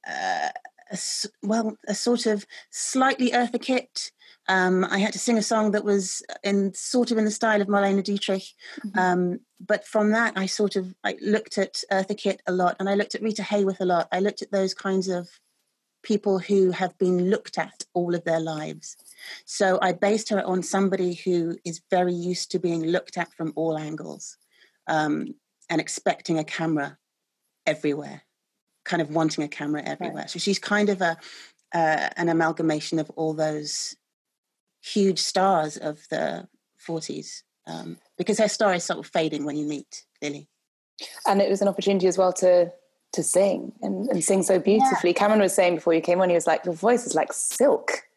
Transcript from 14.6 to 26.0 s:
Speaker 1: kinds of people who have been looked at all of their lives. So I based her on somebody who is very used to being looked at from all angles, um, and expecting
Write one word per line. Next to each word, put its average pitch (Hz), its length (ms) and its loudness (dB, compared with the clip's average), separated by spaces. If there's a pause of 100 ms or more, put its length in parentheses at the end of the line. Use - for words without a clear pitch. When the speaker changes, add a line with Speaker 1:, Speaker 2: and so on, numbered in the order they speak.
Speaker 1:
kinds 190 340 -2
of 175 200 -4 (760)
people 202 380 2
who 190 320 4
have 180 260 -4
been 180 320 2
looked - 260 -2
at - 280 -6 (100)
all 175 200 0
of 170 100 -4
their 165 160 0
lives. 156 560 -8 (500)
So 185 340 2
I 185 120 2
based 208 380 0
her 196 140 0
on 180 200 0
somebody 185 500 0
who 170 500 0
is 165 160 -10 (100)
very 180 220 4
used 175 380 -4
to 185 80 -2
being 170 260 -2
looked 170 320 -2
at 170 160 -6
from 160 220 -6
all 160 240 -2
angles, 151 580 -10 (520)
um, 156 460 -2 (360)
and 151 100 0
expecting - 580 -2